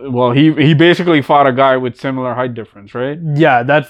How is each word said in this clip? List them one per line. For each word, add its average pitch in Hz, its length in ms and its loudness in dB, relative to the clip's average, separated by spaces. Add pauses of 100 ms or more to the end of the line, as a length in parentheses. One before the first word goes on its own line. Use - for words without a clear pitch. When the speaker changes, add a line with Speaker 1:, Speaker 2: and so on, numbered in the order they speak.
Speaker 1:
well, 123 220 0
he, 139 220 2
he 147 200 2
basically 170 480 2
fought 143 260 2
a 135 60 0
guy 131 240 2
with 127 220 -8
similar 131 340 -6
height 123 200 -6
difference, 104 420 -18
right? 135 220 -6 (180)
Speaker 2:
Yeah, 139 280 2
that, 143 260 -2